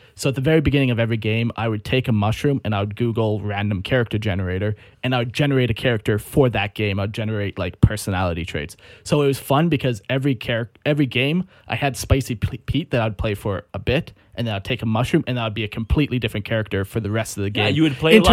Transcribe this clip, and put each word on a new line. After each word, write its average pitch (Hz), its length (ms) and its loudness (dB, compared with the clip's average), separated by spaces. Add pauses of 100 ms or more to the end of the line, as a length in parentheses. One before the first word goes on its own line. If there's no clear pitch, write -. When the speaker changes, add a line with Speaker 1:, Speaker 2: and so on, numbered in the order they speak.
(160)
Speaker 1:
So - 140 -2
at 123 60 -2
the 135 60 -2
very 160 200 4
beginning 131 300 2
of 113 80 0
every 117 180 0
game, 113 400 0
I 113 100 -2
would 107 160 -2
take 127 240 0
a 127 40 0
mushroom 110 520 2
and 107 120 -2
I 101 60 0
would 104 140 -4
Google 110 460 0
random 101 400 -2
character 117 380 0
generator, 98 560 -2 (280)
and 127 120 0
I - 20 2
would 120 160 -4
generate 135 380 2
a - 20 -4
character 110 460 0
for 135 320 4
that 104 240 -2
game. 104 240 0
I'd 104 140 -2
generate, 107 440 -4
like, 90 240 -4
personality 90 640 2
traits. 76 320 -8 (260)
So 147 200 2
it - 20 2
was 139 140 2
fun 156 300 2
because 127 420 -2
every 135 240 0
char-, 117 340 -4 (160)
every 147 220 2
game 143 380 0 (220)
I - 80 -4
had 131 220 -2
Spicy 135 380 0
P-, - 240 -4
Pete - 320 -4
that 123 100 0
I'd 110 160 -2
play 107 160 -4
for 98 400 -4
a 95 60 -8
bit, - 340 -2 (220)
and 117 120 -4
then 107 80 -2
I'd 98 80 -6
take 123 180 -6
a 110 60 -4
mushroom, 117 400 2
and 123 100 -2
that 120 60 -4
would 110 100 -4
be 110 100 -4
a 104 40 -4
completely 123 520 0
different 107 260 -4
character 101 400 -2
for - 140 -6
the 104 120 -4
rest 110 260 -4
of 104 60 -2
the 98 100 -2
Speaker 2:
Yeah, 104 140 0
Speaker 1:
game. 104 80 0
Speaker 2:
you 156 80 2
would 156 100 2
play 160 260 6
like, - 140 6